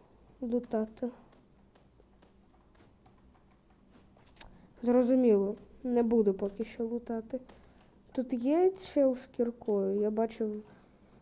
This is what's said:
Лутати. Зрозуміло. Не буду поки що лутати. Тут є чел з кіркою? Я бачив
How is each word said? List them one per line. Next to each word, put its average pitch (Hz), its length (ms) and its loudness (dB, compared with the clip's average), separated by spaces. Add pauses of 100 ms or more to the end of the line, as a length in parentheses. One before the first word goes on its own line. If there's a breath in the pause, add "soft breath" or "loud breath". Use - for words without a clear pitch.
(420 soft breath)
Лутати. 233 680 -4 (3750 soft breath)
Зрозуміло. 240 720 4 (280)
Не 240 200 2
буду 220 300 4
поки 202 300 -6
що 226 220 -8
лутати. 233 540 -8 (720 soft breath)
Тут 254 220 -4
є 302 380 2
чел 269 440 0
з 247 100 -12
кіркою? 208 760 -2
Я 208 100 0
бачив 214 520 -4 (580 soft breath)